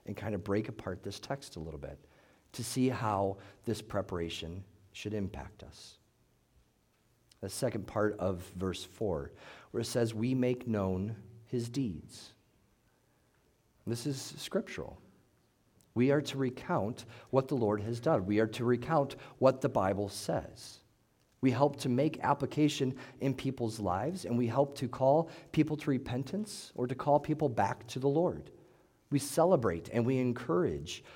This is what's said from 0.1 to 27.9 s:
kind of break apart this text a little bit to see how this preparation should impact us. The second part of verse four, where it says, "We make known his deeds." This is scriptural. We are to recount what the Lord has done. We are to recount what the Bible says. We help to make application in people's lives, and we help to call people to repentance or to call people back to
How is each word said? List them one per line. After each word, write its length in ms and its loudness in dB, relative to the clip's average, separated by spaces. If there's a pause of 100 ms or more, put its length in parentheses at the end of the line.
kind 180 -4
of 80 -6
break 240 0
apart 360 -10
this 160 -10
text 360 -8
a 40 -10
little 200 -10
bit 180 -12 (540)
to 120 -8
see 260 0
how 480 0 (260)
this 180 -2
preparation 840 -4 (280)
should 220 -8
impact 500 -6
us. 360 -20 (1400)
The 100 -6
second 380 -2
part 320 2
of 220 0 (160)
verse 260 -2
four, 480 -4 (400)
where 100 -2
it 40 -4
says, 280 0
"We 200 0
make 340 0
known 480 0 (300)
his 240 -4
deeds." 640 -6 (1500)
This 200 -4
is 140 -2 (180)
scriptural. 600 -6 (960)
We 180 4
are 100 4
to 160 -6
recount 680 -2 (240)
what 180 4
the 80 0
Lord 260 2
has 200 -4
done. 240 2
We 140 4
are 80 6
to 180 -4
recount 500 2 (220)
what 240 6
the 80 2
Bible 400 2
says. 680 -6 (640)
We 100 6
help 260 4
to 120 -2
make 300 2
application 760 2 (260)
in 120 2
people's 460 -2
lives, 460 -2
and 120 0
we 100 2
help 320 2
to 100 -2
call 400 4 (240)
people 240 2
to 120 -2
repentance 840 -4
or 120 -2
to 80 -2
call 240 4
people 280 0
back 400 0
to 120 -8